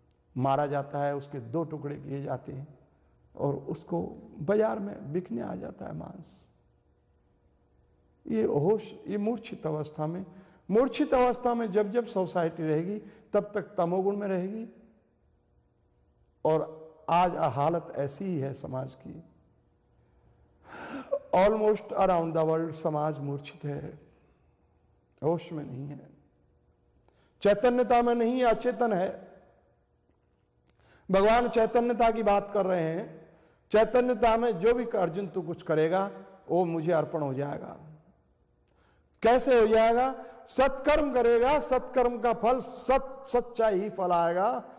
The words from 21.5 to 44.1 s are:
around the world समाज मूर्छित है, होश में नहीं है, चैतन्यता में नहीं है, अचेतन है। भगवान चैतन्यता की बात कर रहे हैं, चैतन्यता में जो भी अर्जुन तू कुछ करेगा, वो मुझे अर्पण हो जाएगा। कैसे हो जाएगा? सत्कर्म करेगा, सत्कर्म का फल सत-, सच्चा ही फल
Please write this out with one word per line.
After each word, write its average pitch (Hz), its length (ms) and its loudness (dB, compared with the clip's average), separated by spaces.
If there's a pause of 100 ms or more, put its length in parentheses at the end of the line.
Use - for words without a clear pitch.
around 175 440 0
the 160 140 2
world 160 260 0
समाज 151 460 -2
मूर्छित 143 460 -8
है, 147 340 -8 (1200)
होश 165 300 -2
में 147 120 -8
नहीं 131 220 -12
है, - 240 -16 (1300)
चैतन्यता 240 640 4
में 240 120 2
नहीं 240 240 0
है, 254 60 2
अचेतन 233 480 2
है। - 480 -4 (1700)
भगवान 220 380 6
चैतन्यता 233 600 2
की 226 120 -2
बात 202 320 2
कर 196 120 2
रहे 185 160 0
हैं, 165 420 -6 (460)
चैतन्यता 226 640 4
में 226 220 0
जो 220 160 4
भी 247 100 0
अर्जुन 196 420 -2
तू 185 160 -6
कुछ 160 200 -8
करेगा, 165 480 2 (400)
वो 175 140 2
मुझे 165 280 -2
अर्पण 156 280 0
हो 139 140 -4
जाएगा। 143 420 -8 (1500)
कैसे 247 380 6
हो 214 60 8
जाएगा? 233 480 4 (340)
सत्कर्म 277 640 2
करेगा, 240 480 4
सत्कर्म 247 580 0
का 233 140 2
फल 233 280 2
सत-, - 680 -2
सच्चा 233 400 0
ही 202 220 0
फल 180 220 -2